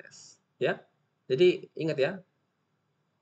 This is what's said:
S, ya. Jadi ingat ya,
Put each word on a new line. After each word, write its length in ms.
S, 400
ya. 240
Jadi 480
ingat 240
ya, 160